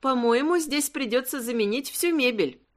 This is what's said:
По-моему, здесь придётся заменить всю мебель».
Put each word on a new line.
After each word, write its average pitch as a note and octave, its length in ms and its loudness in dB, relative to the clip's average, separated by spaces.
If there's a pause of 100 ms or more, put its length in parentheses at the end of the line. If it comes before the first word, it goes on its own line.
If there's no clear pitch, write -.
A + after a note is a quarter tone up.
По-моему, C4 580 2
здесь D4 300 -2
придётся B3+ 520 -2
заменить A#3 500 -2
всю F4 240 0
мебель». A3+ 520 0 (100)